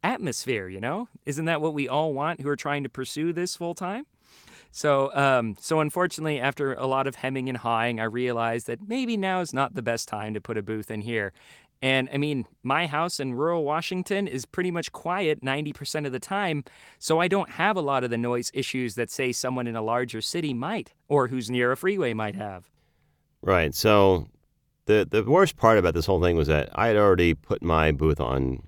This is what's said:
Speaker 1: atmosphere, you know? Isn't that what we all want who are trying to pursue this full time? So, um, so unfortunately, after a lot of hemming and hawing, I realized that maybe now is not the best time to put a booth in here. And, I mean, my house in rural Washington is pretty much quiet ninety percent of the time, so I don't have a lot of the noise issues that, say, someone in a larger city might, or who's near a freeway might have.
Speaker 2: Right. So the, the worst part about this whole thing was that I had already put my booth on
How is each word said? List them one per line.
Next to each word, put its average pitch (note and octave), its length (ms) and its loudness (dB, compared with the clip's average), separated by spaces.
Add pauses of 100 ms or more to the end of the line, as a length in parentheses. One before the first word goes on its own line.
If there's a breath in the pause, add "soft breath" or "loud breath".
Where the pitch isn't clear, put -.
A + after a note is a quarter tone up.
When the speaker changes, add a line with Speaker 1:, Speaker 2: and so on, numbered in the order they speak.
Speaker 1:
atmosphere, C3 640 -4
you F#2+ 140 -10
know? F3+ 260 -6 (160)
Isn't D3+ 220 -4
that D#3+ 160 0
what D#3 100 0
we C#3+ 160 -2
all D3 240 0
want D3 300 -4
who C#3 80 -4
are C#3+ 60 0
trying C#3+ 260 -4
to C3 80 -6
pursue D3+ 420 -4
this F3 240 -4
full E3+ 180 -6
time? F#3+ 300 -8 (680 soft breath)
So, C#3 440 2
um, B2+ 440 2
so D#3 220 0
unfortunately, D#3 580 -2
after C3+ 360 -2
a C3 120 -4
lot C3+ 200 2
of C3+ 80 -4
hemming C3 340 -4
and B2+ 80 -4
hawing, A#2 440 0
I A2 40 0
realized A#2 600 -2
that E3 200 -8
maybe A#3 300 -2
now F#3+ 240 -2
is E3+ 140 -6
not C3+ 200 -2
the C3 80 -6
best A2+ 260 -4
time G#2+ 260 -6
to G#2 80 -6
put A2 160 -6
a G#2 40 -6
booth G#2+ 280 -8
in A2 100 -6
here. G#2+ 320 -4 (480 soft breath)
And, C3 320 0
I C#3 60 -2
mean, C#3+ 260 -2 (180)
my D3 240 0
house D#3 320 -4
in C3 160 -6
rural D#3+ 300 -2
Washington F3+ 640 -4
is B2+ 160 -6
pretty F3+ 260 -4
much E3+ 220 -6
quiet E3+ 500 -2
ninety D3 300 -4
percent D3 340 -6
of B2+ 60 -4
the B2+ 60 -6
time, F3+ 460 -2 (340 loud breath)
so D#3+ 220 2
I F3+ 80 2
don't F#3+ 220 0
have F#3+ 260 0
a F#3 40 -2
lot C#3 220 2
of B2 80 -2
the A#2 80 0
noise A#2+ 340 -2
issues B2+ 440 -4
that, A#2 140 -2
say, B2+ 220 -2
someone B2+ 360 -4
in A#2 80 -6
a A2+ 60 -2
larger A#2 380 -2
city D#3 320 -4
might, D3+ 400 -6 (140)
or C#3 220 4
who's B2 200 -4
near B2 220 2
a C3 60 0
freeway F3+ 380 0
might G#2+ 200 -4
have. G2 340 -12 (760)
Speaker 2:
Right. E2+ 320 2
So G2 520 6 (600)
the, G#2 220 6
the A2 140 2
worst F3 340 4
part A2+ 220 6
about F2 160 4
this E2 120 0
whole F#2 140 2
thing F2 160 4
was D2 120 4
that D2+ 260 4
I A2 140 2
had G#2+ 80 4
already F2+ 380 6
put - 280 -4
my D#2+ 300 4
booth D2 280 2
on C2 480 -2